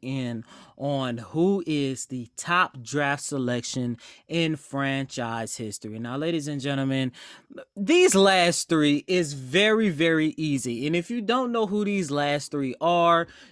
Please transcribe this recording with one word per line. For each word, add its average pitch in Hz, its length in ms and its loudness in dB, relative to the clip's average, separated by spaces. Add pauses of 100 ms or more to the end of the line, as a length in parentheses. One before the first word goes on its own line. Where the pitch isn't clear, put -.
in 123 420 -6 (320)
on 135 440 -4
who 175 480 0
is 139 400 -2
the 123 280 -10
top 175 460 -2
draft 143 400 -2
selection 123 760 -4 (320)
in 160 280 -2
franchise 135 1000 -6
history. 110 420 -10
Now, 117 180 -8
ladies 156 300 -4
and 147 120 -6
gentlemen, 135 520 -2 (680)
these 320 380 4
last 190 520 4
three 147 380 2
is 175 280 0
very, 196 560 2
very 156 480 2
easy. 135 500 -2
And 160 80 2
if 175 160 -2
you 240 100 -4
don't 240 300 0
know 226 160 0
who 208 180 0
these 196 240 0
last 143 400 0
three 135 320 -4
are, 170 460 4 (240)